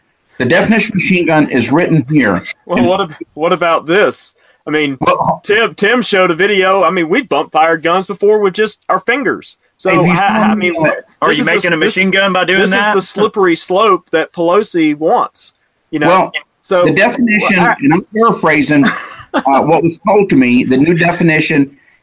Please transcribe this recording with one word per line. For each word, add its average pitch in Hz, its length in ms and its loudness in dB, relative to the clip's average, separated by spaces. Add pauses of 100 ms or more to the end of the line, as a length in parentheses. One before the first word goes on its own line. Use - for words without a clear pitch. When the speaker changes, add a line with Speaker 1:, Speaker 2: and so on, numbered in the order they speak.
(380)
Speaker 1:
The 127 80 -2
definition 190 440 2
of - 60 -6
machine 175 300 0
gun 156 220 2
is 120 220 -2
written 156 380 2
here. 113 360 0 (220)
Speaker 2:
Well, 175 120 -2
Speaker 1:
And 123 100 2
Speaker 2:
what 190 120 0
ab-, 165 160 -8 (180)
what 165 180 -2
about 165 340 0
this? 170 480 0 (320)
I - 40 -8
mean, 147 300 -2
Speaker 1:
Well, - 440 -2
Speaker 2:
Tim, 208 320 0
Tim 226 260 0
showed 185 300 2
a - 20 -8
video. 190 480 2
I 165 80 2
mean, 175 180 -2
we 240 140 0
bump 156 300 -4
fired 160 320 2
guns 180 200 0
before 208 360 -2
with 190 120 0
just 214 360 -4
our 175 100 0
fingers. 208 600 -4 (200)
So, 185 120 -2
Speaker 1:
If 170 160 2
you 180 60 2
Speaker 2:
I, - 20 0
I - 20 0 (260)
Speaker 1:
found 214 160 0
Speaker 2:
mean, 175 160 -2 (100)
Speaker 1:
out 143 100 0 (280)
Speaker 3:
Are 156 60 2
Speaker 2:
this 147 100 0
Speaker 3:
you 143 40 0
Speaker 2:
is 151 40 -2
the, 165 80 0
Speaker 3:
making 180 180 -2
a 160 40 0
Speaker 2:
this 190 200 -2
Speaker 3:
machine 190 120 0
Speaker 2:
is, 185 40 0
Speaker 3:
gun 196 200 0
by 185 120 0
doing 185 160 0
Speaker 2:
this 190 120 0
Speaker 3:
that? 202 240 0
Speaker 2:
is 185 80 -2
the - 20 -8
slippery 190 480 0
slope 190 560 0
that 160 220 -2
Pelosi 170 640 0
wants. 165 580 -4 (360)
You 151 100 -4
know, 147 80 2
Speaker 1:
Well, 180 240 2 (300)
Speaker 2:
so 180 220 0
Speaker 1:
the 185 100 2
definition, 220 680 0
Speaker 2:
I - 180 2
Speaker 1:
and 147 160 2
I'm 190 120 -2
paraphrasing, 156 800 2
Speaker 2:
<laughs> - 500 -6
Speaker 1:
uh, 139 280 2
what 160 220 2
was 160 140 -4
told 202 320 0
to 143 60 2
me, 123 280 4
the 127 140 0
new 160 160 2
definition 160 840 0 (240)